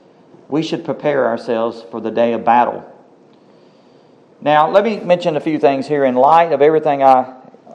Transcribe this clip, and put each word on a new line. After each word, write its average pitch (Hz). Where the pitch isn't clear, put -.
We 156
should 160
prepare 139
ourselves 117
for 113
the 110
day 117
of 110
battle. -
Now, 151
let 190
me 214
mention 175
a 143
few 156
things 139
here 143
in 127
light 160
of 139
everything 151
I, 127